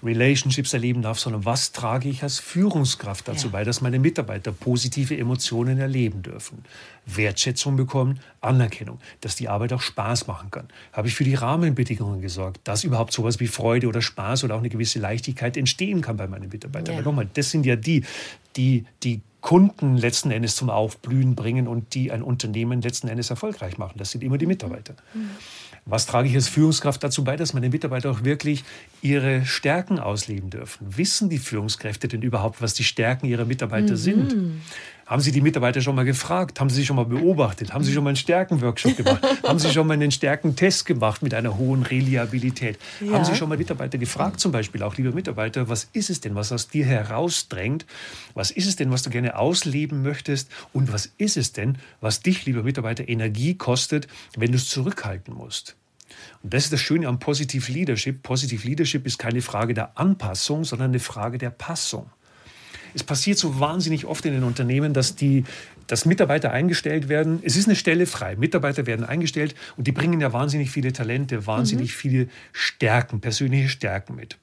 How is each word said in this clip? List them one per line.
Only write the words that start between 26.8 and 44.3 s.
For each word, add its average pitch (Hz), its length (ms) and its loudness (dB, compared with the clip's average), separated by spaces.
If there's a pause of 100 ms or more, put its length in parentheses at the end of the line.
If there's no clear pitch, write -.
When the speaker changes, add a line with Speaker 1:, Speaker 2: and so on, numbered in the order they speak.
Speaker 1:
dazu 143 180 -2
bei, 131 140 0
dass 160 180 -2
meine 127 140 0
Mitarbeiter 131 420 -2
auch 113 140 -2
wirklich 143 400 0 (380)
ihre 135 440 2
Stärken 170 540 0
ausleben 101 500 -4
dürfen? - 340 -12 (120)
Wissen 196 340 2
die 151 80 0
Führungskräfte 107 720 -4
denn 113 140 -4
überhaupt, 113 380 0
was 113 140 -2
die - 80 -2
Stärken 127 440 0
ihrer 120 180 2
Mitarbeiter 127 480 2
Speaker 2:
Mhm. 175 40 2
Speaker 1:
sind? 214 380 4 (720)
Haben 139 160 2
sie 131 80 4
die 139 100 4
Mitarbeiter 135 420 4
schon 135 120 2
mal 127 100 4
gefragt? 160 540 0
Haben 139 100 2
sie 131 120 2
sie 139 60 2
schon 139 100 2
mal 120 80 4
beobachtet? 123 680 2
Haben 143 120 0
sie 135 80 2
schon 143 100 2
mal 139 80 2
einen 139 60 2
Stärkenworkshop 170 800 2
gemacht? 262 260 2 (120)
Speaker 2:
<laughs> - 100 -4
Speaker 1:
Haben 156 160 4
sie 156 100 2
schon 156 160 4
mal 156 80 2
einen 147 160 4
Stärkentest 151 760 2
gemacht 113 380 0
mit 123 100 0
einer 110 260 0
hohen 131 260 2
Reliabilität? 127 920 0 (240)
Speaker 2:
Ja. 208 120 -2
Speaker 1:
Haben 196 120 4
sie 170 120 2
schon 156 120 0
mal 151 80 0
Mitarbeiter 135 420 -4
gefragt, 147 420 -2